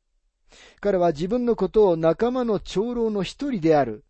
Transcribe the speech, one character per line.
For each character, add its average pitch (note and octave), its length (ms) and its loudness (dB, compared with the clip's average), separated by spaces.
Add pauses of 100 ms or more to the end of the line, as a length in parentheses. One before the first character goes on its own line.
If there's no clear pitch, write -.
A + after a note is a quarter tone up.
(800)
彼 G3 180 0
は F3 140 2
自 D#3 160 -6
分 B3 180 -2
の A#3 100 0
こ F#3+ 140 -2
と G#3 200 4
を E3+ 80 2
仲 E3 340 2
間 B3+ 120 -4
の A3 160 -2
長 A3+ 340 -4
老 A#3 180 -2
の G3+ 120 -4
一 C#4 260 -8
人 A3 120 -4
で D#3+ 140 4
あ C#3+ 80 4
る A2 260 -6